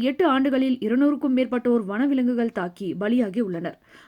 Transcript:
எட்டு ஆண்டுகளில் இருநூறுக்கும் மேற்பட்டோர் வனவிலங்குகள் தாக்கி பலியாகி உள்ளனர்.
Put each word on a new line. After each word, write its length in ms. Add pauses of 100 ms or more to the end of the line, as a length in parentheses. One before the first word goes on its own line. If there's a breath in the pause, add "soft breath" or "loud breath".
எட்டு 240
ஆண்டுகளில் 540
இருநூறுக்கும் 560
மேற்பட்டோர் 480
வனவிலங்குகள் 720
தாக்கி 380
பலியாகி 460
உள்ளனர். 380 (300 soft breath)